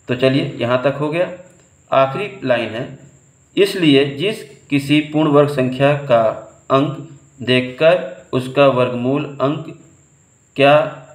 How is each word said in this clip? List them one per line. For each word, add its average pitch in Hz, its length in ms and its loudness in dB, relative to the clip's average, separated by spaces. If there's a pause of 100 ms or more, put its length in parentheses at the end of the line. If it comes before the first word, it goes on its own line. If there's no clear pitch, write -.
तो 123 80 -2
चलिए 135 400 0
यहाँ 123 260 0
तक 143 140 0
हो 151 140 -4
गया। 180 200 -2 (600)
आखिरी 139 400 0 (140)
लाइन 117 260 0
है, 117 160 -8 (680)
इसलिए 170 480 2 (120)
जिस 202 260 -6 (280)
किसी 143 320 0
पूर्ण 151 280 0
वर्ग 143 200 4
संख्या 131 420 0 (100)
का 113 200 2 (480)
अंक 143 260 2 (460)
देखकर 127 680 0 (220)
उसका 131 340 2
वर्गमूल 127 560 0 (160)
अंक 151 260 -2 (920)
क्या, 143 440 2 (140)